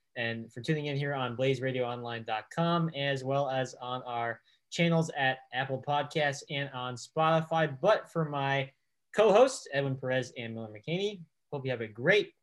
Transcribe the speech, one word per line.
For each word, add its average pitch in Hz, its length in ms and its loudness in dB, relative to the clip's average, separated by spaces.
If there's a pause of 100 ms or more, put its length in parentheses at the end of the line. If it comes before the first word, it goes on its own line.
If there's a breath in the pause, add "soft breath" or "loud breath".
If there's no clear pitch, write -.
(160)
and 117 360 -4
for - 80 -12
tuning 151 260 -2
in 143 100 -2
here 143 180 -2
on 127 220 -2
blaze 131 240 2
radio 127 260 -2
online 120 380 -6
dot 110 200 -4 (100)
com, 170 420 2
as 139 280 -2
well 139 260 0
as 131 300 -2
on 127 240 -6
our 117 360 -4 (300 soft breath)
channels 165 460 2
at 135 220 2 (140)
Apple 131 340 -4
Podcasts 143 640 0
and 143 220 -4
on 127 220 -6
Spotify. 160 840 2
But 202 300 2
for 165 140 -2
my 139 460 -2 (440)
co-hosts, 220 580 6
Edwin 139 240 0
Perez 127 420 -2
and 113 160 -8
Miller 113 140 -8
McKinney, 175 520 -4 (320)
hope 139 140 -6
you 131 40 -2
have 117 120 -4
a 113 40 -4
great 131 460 2 (100)